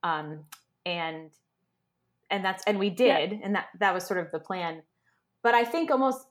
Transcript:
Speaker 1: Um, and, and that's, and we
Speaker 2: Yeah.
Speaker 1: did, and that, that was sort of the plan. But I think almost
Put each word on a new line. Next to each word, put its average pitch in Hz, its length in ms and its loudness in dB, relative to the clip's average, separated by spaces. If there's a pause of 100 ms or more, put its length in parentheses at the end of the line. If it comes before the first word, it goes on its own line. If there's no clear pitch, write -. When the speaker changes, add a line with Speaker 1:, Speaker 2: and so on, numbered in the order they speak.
Speaker 1:
Um, 151 400 -4 (420)
and, 160 440 -6 (1000)
and 190 140 -2
that's, 185 240 -2
and 202 100 2
we 196 180 2
Speaker 2:
Yeah. 233 300 6
Speaker 1:
did, 214 160 -6
and 202 140 0
that, - 100 -4 (140)
that 196 140 4
was 180 120 -4
sort 185 140 0
of 170 100 -8
the 160 80 -6
plan. 165 440 -6 (600)
But 233 120 4
I 240 100 6
think 320 260 -2
almost 262 400 2